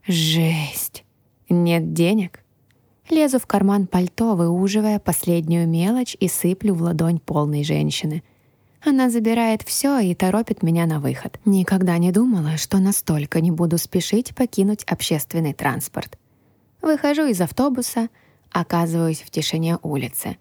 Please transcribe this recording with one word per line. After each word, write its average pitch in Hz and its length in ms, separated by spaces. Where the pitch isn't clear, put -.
Жесть! 160 960
Нет 170 440
денег. 180 500
Лезу 294 300
в - 80
карман 196 400
пальто, 190 480
выуживая 196 640
последнюю 170 680
мелочь 196 520
и 185 80
сыплю 185 480
в 165 80
ладонь 165 360
полной 147 440
женщины. 151 600
Она 262 240
забирает 226 540
всё 277 340
и 185 160
торопит 190 480
меня 170 240
на 156 140
выход. 139 460
Никогда 185 520
не 175 140
думала, 175 460
что - 200
настолько 170 640
не 170 80
буду 170 300
спешить - 560
покинуть 208 480
общественный 156 680
транспорт. - 640
Выхожу 302 440
из 196 160
автобуса, 247 680
оказываюсь 165 680
в - 100
тишине 165 500
улицы. 135 600